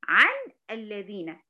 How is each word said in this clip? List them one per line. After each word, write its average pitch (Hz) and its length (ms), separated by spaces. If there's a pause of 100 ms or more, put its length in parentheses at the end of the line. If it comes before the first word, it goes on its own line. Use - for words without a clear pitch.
عن 349 440 (180)
الذين 202 680 (120)